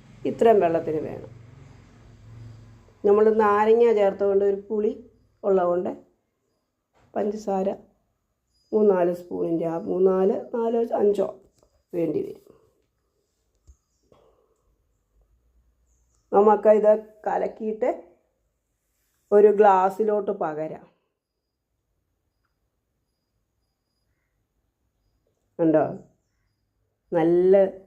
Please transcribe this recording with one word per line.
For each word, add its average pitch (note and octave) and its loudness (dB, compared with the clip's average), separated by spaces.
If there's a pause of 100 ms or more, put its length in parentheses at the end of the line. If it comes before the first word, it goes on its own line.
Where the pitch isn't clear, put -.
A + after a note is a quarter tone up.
(300)
ഇത്രയും A3+ 2
വെള്ളത്തിന് D#3 -4
വേണം. - -16 (1700)
നമ്മൾ G#3 2 (180)
നാരങ്ങ G#3+ 2 (140)
ചേർത്തുകൊണ്ട് G3 0
ഒരു G3 -2
പുളി A3 -4 (520)
ഉള്ളതുകൊണ്ട് F#3 0 (1200)
പഞ്ചസാര G3 -6 (1000)
മൂന്നാല് F#3 2
സ്പൂണിൻ്റെ E3+ -6
ആ E3+ -8
മൂന്നാല്, F#3+ 0 (180)
നാലോ A#3 -4 (180)
അഞ്ചോ G3+ 0 (640)
വേണ്ടി E3 -4
വരും. - -20 (3750)
നമുക്ക് G#3 4 (100)
ഇത് G#3+ 4 (340)
കലക്കിയിട്ട് G#3+ -6 (1400)
ഒരു G#3 6
ഗ്ലാസ്സിലോട്ട് G3+ 2
പകരാം. D#3 -10 (4000)
കണ്ടോ, D#3 2 (1300)
നല്ല, F3 2 (340)